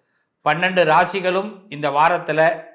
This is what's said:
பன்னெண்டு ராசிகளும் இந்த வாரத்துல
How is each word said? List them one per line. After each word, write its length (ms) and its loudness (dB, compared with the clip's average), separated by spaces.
பன்னெண்டு 360 0
ராசிகளும் 840 0
இந்த 200 -6
வாரத்துல 720 0